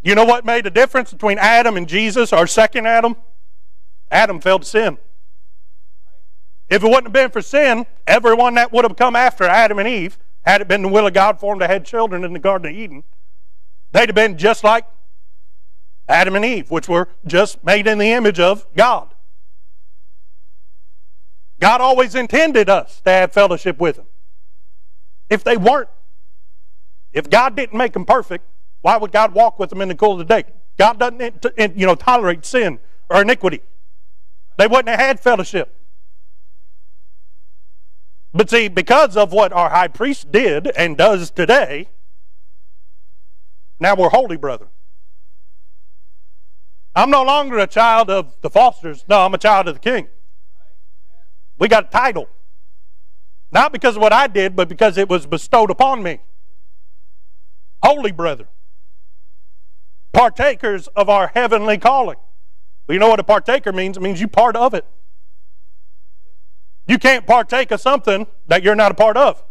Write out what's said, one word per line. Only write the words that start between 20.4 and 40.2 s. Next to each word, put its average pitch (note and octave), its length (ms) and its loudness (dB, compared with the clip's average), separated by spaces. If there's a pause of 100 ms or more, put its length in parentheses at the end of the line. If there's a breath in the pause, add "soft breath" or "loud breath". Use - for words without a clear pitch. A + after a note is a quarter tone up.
God A3 220 6
always B3+ 340 4
intended B3+ 560 4
us - 300 2
to F#3+ 100 2
have F#3 220 4
fellowship F3+ 480 2
with E3+ 160 0
him. - 100 -10 (1200)
If G#3 140 0
they A#3+ 140 2
weren't, A#3 320 2 (1200)
if D3 160 -4
God A3+ 280 4
didn't A3+ 200 -6
make A#3 180 0
them F#3 100 -4
perfect, A3 420 0 (340)
why G3 160 2
would G#3+ 140 -4
God G#3+ 240 2
walk A3 240 4
with F#3 120 -4
them F#3 100 -6
in F#3+ 80 -2
the F3+ 60 -4
cool G#3 180 2
of F3+ 60 -2
the E3+ 60 -6
day? F#3 200 2 (340)
God G#3+ 200 4
doesn't, B3 220 -2
in-, A#3+ 200 -8 (160)
in-, G#3+ 200 0
you F#3 100 2
know, F3 100 4
tolerate G3 480 0
sin G#3+ 340 0 (320)
or F#3 120 6
iniquity. F#3+ 380 2 (960)
They G3+ 100 6
wouldn't A#3 220 4
have A3+ 120 0
had C4+ 180 2
fellowship. G3 560 0 (2500)
But F#3+ 160 2
see, A3+ 200 2
because G3 480 4
of G3+ 160 4
what G3 200 4
our F3 180 2
high F3 180 4
priest A#3+ 420 -4